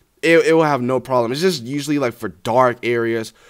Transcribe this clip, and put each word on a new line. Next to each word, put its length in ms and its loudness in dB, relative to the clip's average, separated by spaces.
it, 240 4
it 60 2
will 120 4
have 180 0
no 180 0
problem. 320 -2
It's 80 -6
just 220 -2
usually, 360 -4
like, 160 -2
for 140 -10
dark 540 0
areas 500 -2